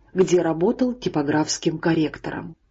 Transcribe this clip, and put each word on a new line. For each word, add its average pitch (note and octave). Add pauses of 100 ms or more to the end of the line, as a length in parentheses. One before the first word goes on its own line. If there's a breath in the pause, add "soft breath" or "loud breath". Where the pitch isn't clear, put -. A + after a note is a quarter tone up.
(120)
где F3
работал F#3+
типографским D#3
корректором. E3 (140)